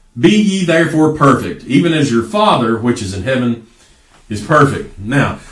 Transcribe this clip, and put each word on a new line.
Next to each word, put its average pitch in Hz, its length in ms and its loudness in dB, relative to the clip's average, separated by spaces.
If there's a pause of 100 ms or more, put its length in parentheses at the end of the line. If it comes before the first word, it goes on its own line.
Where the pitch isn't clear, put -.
(200)
be 190 160 4
ye 196 300 0
therefore 156 480 2
perfect, - 500 0
even 165 300 0
as 143 180 0
your 117 120 0
Father 139 540 0
which 113 240 -2
is 95 120 -8
in 98 100 -8
heaven 123 420 -2 (640)
is 104 140 -8
perfect." 143 580 0
Now, 110 400 -2 (120)